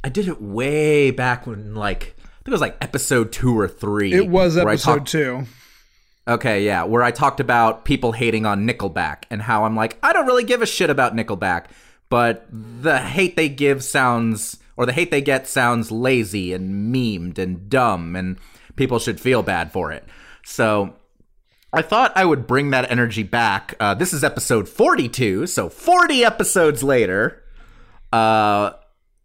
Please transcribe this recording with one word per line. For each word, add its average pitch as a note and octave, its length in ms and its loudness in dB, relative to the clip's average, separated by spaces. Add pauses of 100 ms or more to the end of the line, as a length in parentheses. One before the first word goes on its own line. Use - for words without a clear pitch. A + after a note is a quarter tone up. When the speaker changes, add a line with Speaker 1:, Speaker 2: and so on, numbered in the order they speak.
Speaker 1:
I C3+ 60 -4
did F#3 180 -2
it C3 140 -6
way C#3 720 2
back B2 360 -4
when, G#2 280 -12
like, G#2 420 -4
I - 260 -20
think - 40 -14
it C4+ 40 -4
was, F#3 100 0
like, A2+ 200 -4
episode - 500 -2
two B2 260 0
or G2+ 100 2
three, G#2 460 -2
Speaker 2:
It F#3+ 140 4
was F3 280 2
Speaker 1:
where F3+ 120 4
I G#3+ 60 4
Speaker 2:
episode B2+ 240 2
Speaker 1:
talked C3+ 120 -6
Speaker 2:
two. C3 360 -4 (840)
Speaker 1:
Okay, A2+ 380 0
yeah, F#2+ 180 0
where A#2 200 2
I A#2+ 80 2
talked C#3 280 0
about A#2 460 2
people C3+ 260 0
hating A2+ 340 0
on G2+ 220 0
Nickelback F2+ 640 -4
and G#2+ 120 -8
how A2 240 0
I'm A2 100 -2
like, A2 280 -2
"I C#4+ 100 2
don't D#4 140 2
really B3 160 2
give A#3 180 0
a A3 60 0
shit F3 220 -2
about B2 260 0
Nickelback," G2 500 -2 (440)
but A#2+ 420 0
the A#2 480 -2
hate F3+ 360 -2
they D#3+ 140 0
give C#3 340 0
sounds, A#2 760 0 (200)
or B2 80 0
the B2 80 -2
hate - 180 0
they C#3+ 100 2
get C3+ 260 0
sounds A#2+ 440 0
lazy A2 600 0
and G2 400 -4
memed F#2+ 460 -4
and F#2 300 -6
dumb, G2 460 0
and F#2 220 -6 (380)
people A#2 240 0
should A2 200 -6
feel B2 220 2
bad F2 300 -4
for E2 200 -4
it. - 120 -12 (420)
So G#2 500 0 (800)
I D#3+ 80 2
thought A3 340 2
I F#3+ 100 4
would C#3 220 0
bring C#3 220 0
that B2+ 220 0
energy A#2 320 0
back. G#2 560 -2
Uh, G#2 140 2
this F3 200 -2
is D3 100 -2
episode A#2+ 460 0
forty-two, C3 800 0
so - 220 -4
forty D#4+ 540 4
episodes E3 600 2
later, A#2 600 0 (680)
uh, G#2+ 580 2 (540)